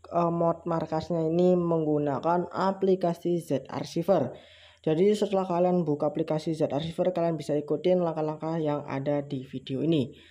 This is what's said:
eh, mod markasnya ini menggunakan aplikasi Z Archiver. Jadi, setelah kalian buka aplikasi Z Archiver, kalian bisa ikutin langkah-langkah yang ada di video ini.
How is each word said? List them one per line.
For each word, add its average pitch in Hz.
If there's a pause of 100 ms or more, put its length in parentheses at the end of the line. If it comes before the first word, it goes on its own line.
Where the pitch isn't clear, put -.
eh, 170
mod 170
markasnya 165
ini 175
menggunakan 160
aplikasi 175
Z -
Archiver. 156 (500)
Jadi, 180
setelah 196
kalian 180
buka 147
aplikasi 156
Z 151
Archiver, 165
kalian 170
bisa 151
ikutin 156
langkah-langkah 156
yang 147
ada 143
di 135
video 131
ini. 143 (200)